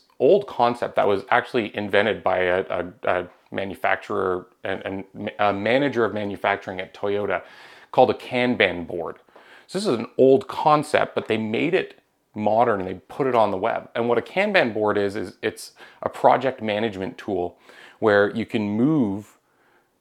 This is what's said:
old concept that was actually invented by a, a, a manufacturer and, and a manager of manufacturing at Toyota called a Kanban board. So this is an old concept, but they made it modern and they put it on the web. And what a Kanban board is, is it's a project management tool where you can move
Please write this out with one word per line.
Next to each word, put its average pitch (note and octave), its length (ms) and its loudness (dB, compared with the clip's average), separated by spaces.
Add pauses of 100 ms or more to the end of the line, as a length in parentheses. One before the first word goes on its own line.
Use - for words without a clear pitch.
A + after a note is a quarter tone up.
(200)
old D#3+ 280 4
concept A#2+ 500 0
that G2+ 100 2
was G2 220 0
actually A#2+ 480 0
invented G2+ 480 0
by F#2 140 2
a, F#2 300 2
a, F2+ 160 -4 (180)
a F2+ 240 -2 (240)
manufacturer G2 960 -4 (180)
and, G2 400 -6 (100)
and G#2 240 -8
a G2+ 140 2
manager A2+ 500 0
of G2+ 100 0
manufacturing G2+ 680 -4
at F#2 120 -12
Toyota G2+ 480 -2 (500)
called B2+ 180 6
a G#2 40 2
Kanban G#2 720 -2
board. E2 300 -8 (500)
So - 100 -8
this G#3 80 -4
is C3 140 0
an A#2 80 -6 (100)
old C3 300 6
concept, D3 680 0
but A2 140 -6
they A2 80 0
made A2+ 380 -2
it - 260 -4 (340)
modern G#2+ 460 2
and F#2 80 -6
they F#2 60 -6
put C3+ 340 -6
it B2 80 -2
on G#2+ 160 4
the F#2+ 60 -4
web. A2 360 -4
And A#2+ 140 -2
what A#2+ 100 2
a A2+ 40 0
Kanban F#3 520 0
board G#2 240 0
is, G2+ 200 0
is G2 240 -8
it's - 320 -8 (280)
a - 60 -4
project C3 540 2
management G#2 560 -4
tool F2+ 400 -4 (420)
where G2+ 340 4
you A2 120 -4
can G#2+ 240 -2
move A2 680 0 (640)